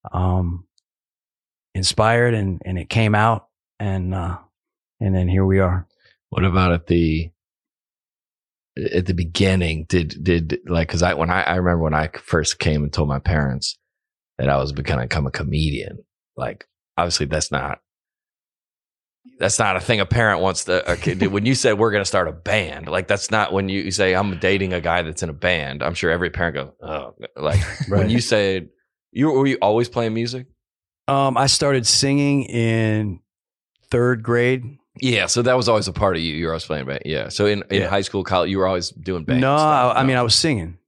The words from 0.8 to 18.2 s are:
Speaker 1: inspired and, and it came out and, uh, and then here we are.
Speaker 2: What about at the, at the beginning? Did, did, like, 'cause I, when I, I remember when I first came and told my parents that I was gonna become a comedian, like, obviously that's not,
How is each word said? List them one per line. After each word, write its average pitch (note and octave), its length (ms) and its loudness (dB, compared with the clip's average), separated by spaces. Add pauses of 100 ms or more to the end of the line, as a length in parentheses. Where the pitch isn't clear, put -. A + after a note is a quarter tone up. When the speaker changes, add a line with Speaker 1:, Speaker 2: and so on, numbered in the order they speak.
Speaker 1:
inspired A#2 600 2
and, G2 320 -2
and F#2 120 -4
it D#2+ 120 -8
came A2 260 4
out A2 320 2 (320)
and, F#2+ 340 -2
uh, F2+ 240 -4 (600)
and G2 160 2
then F2+ 120 2
here F#2+ 180 4
we F#2+ 140 4
are. F2+ 280 2 (420)
Speaker 2:
What - 140 0
about F#2 280 4
at E2+ 160 -2
the, E2 440 2 (1600)
at F2+ 120 0
the F2+ 80 -2
beginning? E2+ 760 0
Did, D#2+ 360 -2
did, E2+ 440 0
like, E2+ 220 0
'cause E2+ 140 0
I, F2+ 100 4
when D#2+ 160 0
I, F2+ 140 2
I E2+ 120 0
remember F2 280 2
when D#2 100 0
I D2+ 160 0 (140)
first - 360 0
came D2+ 240 0
and C#2+ 80 -4
told D2+ 160 0
my C#2 120 -2
parents C#2+ 580 -2 (600)
that C2+ 120 0
I C#2 80 2
was C#2 140 -2
gonna C#2+ 320 -4
become C#2 240 -2
a C2 40 -6
comedian, C#2+ 680 -4 (380)
like, - 280 -10 (320)
obviously D#2+ 280 -2
that's D2+ 260 -2
not, C#2 280 -4 (1600)